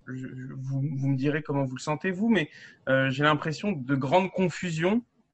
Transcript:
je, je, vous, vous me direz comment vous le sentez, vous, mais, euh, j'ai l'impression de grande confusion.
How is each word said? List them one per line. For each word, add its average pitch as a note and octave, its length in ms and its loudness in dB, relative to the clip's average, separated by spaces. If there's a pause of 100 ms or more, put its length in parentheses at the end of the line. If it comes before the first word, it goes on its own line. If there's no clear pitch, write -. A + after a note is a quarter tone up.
je, C3 220 -10
je, C3 280 -12
vous, C3+ 260 -4 (140)
vous C3+ 120 -2
me C3+ 80 2
direz D3 260 0
comment C#3 220 -2
vous C3 120 -6
le - 60 -12
sentez, D#3 280 -4
vous, G3+ 200 0
mais, E3 180 4 (400)
euh, C3+ 220 4
j'ai C#3 140 0
l'impression D#3 480 2
de C#3 220 -2
grande D#3+ 360 4
confusion. F3+ 720 0 (320)